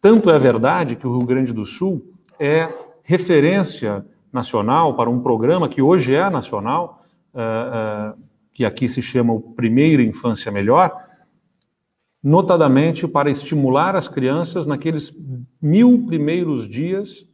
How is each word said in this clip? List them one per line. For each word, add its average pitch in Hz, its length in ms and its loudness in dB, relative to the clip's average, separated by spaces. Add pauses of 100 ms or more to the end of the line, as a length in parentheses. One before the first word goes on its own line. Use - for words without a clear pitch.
Tanto 214 300 6
é 156 80 6
verdade 131 580 2
que - 100 -10
o 123 100 -2
Rio 123 100 0
Grande 127 260 0
do 110 120 -6
Sul 180 480 -6 (260)
é 156 300 0 (340)
referência 165 1000 0 (280)
nacional 127 640 0
para 117 160 0
um 123 100 0
programa 127 480 0
que - 120 -6
hoje 135 340 4
é 180 140 2
nacional, 135 760 -6 (320)
eh, 113 380 -6
eh, 107 420 -8 (380)
que 127 120 -2
aqui 117 240 -2
se 123 140 -6
chama 117 300 0
o 110 80 -2
Primeira 131 600 2
Infância 113 480 -4
Melhor, 113 420 2 (1300)
notadamente 160 840 2
para 143 240 0
estimular 143 640 0
as 180 140 -2
crianças 151 580 -4
naqueles 147 460 -6 (480)
mil 220 460 4
primeiros 156 640 -2
dias 175 640 -8